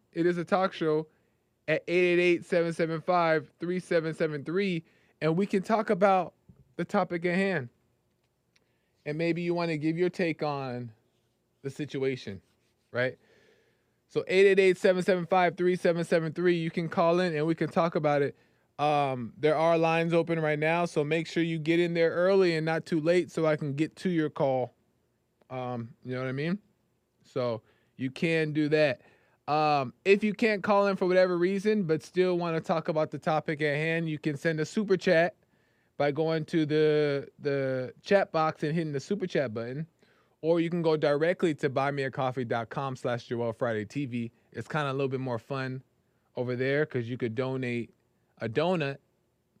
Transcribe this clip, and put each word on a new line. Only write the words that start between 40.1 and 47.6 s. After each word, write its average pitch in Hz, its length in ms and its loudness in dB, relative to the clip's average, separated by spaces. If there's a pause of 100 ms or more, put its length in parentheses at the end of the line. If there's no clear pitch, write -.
Or 165 200 2
you 165 80 -2
can 175 120 -2
go 160 140 2
directly 156 600 2
to 143 140 -2
buy 135 220 0
me 139 120 -4
a 135 60 -4
coffee 127 360 -4
dot 117 240 -4
com 135 260 -6
slash 123 300 -6
Joel 120 260 -4
Friday 110 320 -4
T 143 220 -6
V. 117 260 -6 (220)
It's - 160 -12
kinda 147 200 -4
a 131 40 -4
little 135 160 -2
bit 131 100 -4
more 127 180 -4
fun 131 460 -8 (540)
over 123 180 -4
there 139 300 0
'cause 120 240 -6
you 127 80 -8
could 117 180 -4
donate 127 580 -4 (440)